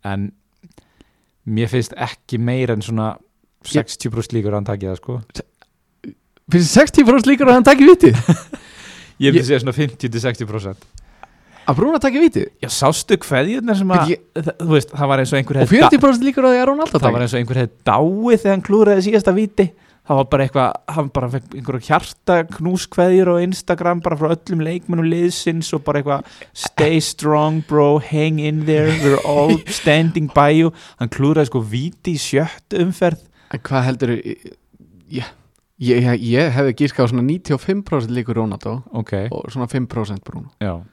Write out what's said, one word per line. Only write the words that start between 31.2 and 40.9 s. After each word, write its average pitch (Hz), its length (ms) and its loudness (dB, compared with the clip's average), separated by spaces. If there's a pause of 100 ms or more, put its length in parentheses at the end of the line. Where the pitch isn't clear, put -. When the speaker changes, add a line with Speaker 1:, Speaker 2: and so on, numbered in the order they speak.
Speaker 1:
sko, 127 100 -2
víti 131 540 -6
í - 20 -6
sjöttu 160 640 -4
umferð. 175 400 -2 (280)
Speaker 2:
En - 120 -10
hvað 131 240 -2
heldurðu, 123 380 -2
ég, - 1040 -14 (500)
ég, 120 240 2
ég, 123 160 2
ég 120 320 0
hefði 131 240 0
giskað 135 320 -2
á 113 60 -2
svona 123 160 -2
níutíu 160 260 -4
og 131 80 -6
fimm 196 220 -4
prósent 120 260 -4
líkur 117 300 -4
Ronaldo 110 400 -6 (100)
Speaker 1:
Ok. 113 220 -8 (180)
Speaker 2:
og - 220 -10
svona 123 180 -6
fimm 127 160 -4
prósent 104 380 -8
Bruno. - 340 -16
Speaker 1:
Já. 90 220 -6 (120)